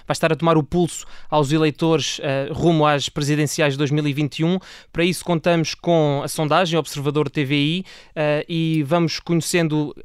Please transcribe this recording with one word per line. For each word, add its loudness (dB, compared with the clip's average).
vai -2
estar 0
a 0
tomar 4
o 4
pulso -2
aos 2
eleitores, 0
eh, -2
rumo 4
às 2
presidenciais 0
de -6
dois 0
mil 0
e 0
vinte -4
e 0
um. 0
Para 0
isso, 0
contamos 0
com 2
a -6
sondagem 0
Observador -2
T -2
V 0
I, 0
eh, -2
e 0
vamos 0
conhecendo 0